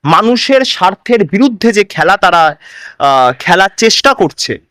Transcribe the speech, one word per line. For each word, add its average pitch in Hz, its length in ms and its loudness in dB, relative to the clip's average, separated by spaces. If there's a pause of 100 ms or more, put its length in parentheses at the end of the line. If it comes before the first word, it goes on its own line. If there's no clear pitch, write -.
মানুষের 226 600 0
স্বার্থের 208 600 -2
বিরুদ্ধে 226 480 0
যে 202 120 0
খেলা 175 320 -2
তারা, 170 260 2 (560)
আহ, 135 400 2
খেলার 185 380 0
চেষ্টা 226 380 0
করছে - 380 -4 (180)